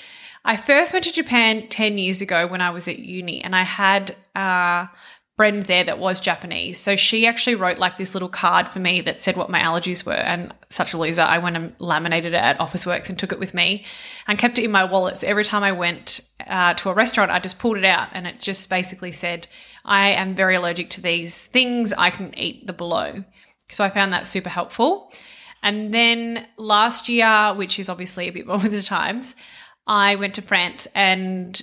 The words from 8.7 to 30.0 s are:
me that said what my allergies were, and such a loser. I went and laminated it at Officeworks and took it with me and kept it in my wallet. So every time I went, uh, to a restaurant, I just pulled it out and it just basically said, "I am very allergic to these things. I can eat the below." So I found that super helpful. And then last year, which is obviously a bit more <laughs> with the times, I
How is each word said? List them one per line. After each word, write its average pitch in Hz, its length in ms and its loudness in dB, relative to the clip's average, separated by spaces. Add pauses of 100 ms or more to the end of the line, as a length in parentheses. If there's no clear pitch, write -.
me 180 220 0
that - 180 -4
said 185 160 0
what 180 140 -4
my 175 100 0
allergies 175 460 0
were, - 80 -4
and - 400 -4 (160)
such - 240 -4
a 170 40 -6
loser. 165 260 0
I 170 160 4
went 175 180 -2
and 165 200 -8
laminated 170 560 -2
it 175 40 2
at 117 220 2
Officeworks 175 500 -4
and 185 100 -8
took 190 140 -4
it 196 60 -8
with 185 140 -8
me 185 300 0 (440)
and 208 120 -2
kept 240 180 2
it 226 60 0
in 220 80 0
my 196 140 6
wallet. 185 320 0
So - 100 -2
every 208 160 2
time 208 180 0
I 196 120 2
went, 175 480 -2 (260)
uh, 180 280 2
to - 140 -2
a 185 40 -2
restaurant, 214 380 2
I 180 80 2
just 185 200 -8
pulled 220 180 0
it 190 60 0
out 185 300 4
and 180 120 -8
it - 140 -12
just - 300 -6
basically 180 420 -4
said, 175 360 -6 (360)
"I 196 280 4
am 190 240 0
very 185 200 4
allergic 175 360 -2
to 175 100 -4
these 170 360 -4
things. 240 540 0
I 180 200 4
can - 260 -10
eat - 280 -8
the 190 80 -10
below." 170 520 -4 (460)
So - 120 -2
I 196 60 2
found 196 240 0
that - 140 -2
super 185 220 -4
helpful. 269 600 -2 (500)
And 214 320 -2
then 233 540 2 (100)
last 220 520 2
year, 220 460 6
which 190 220 -4
is 190 120 -6
obviously 180 400 -8
a - 20 -10
bit - 160 -12
more 208 100 -2
<laughs> 190 80 0
with 208 60 2
the 208 120 -4
times, 208 520 -4 (500)
I 202 300 4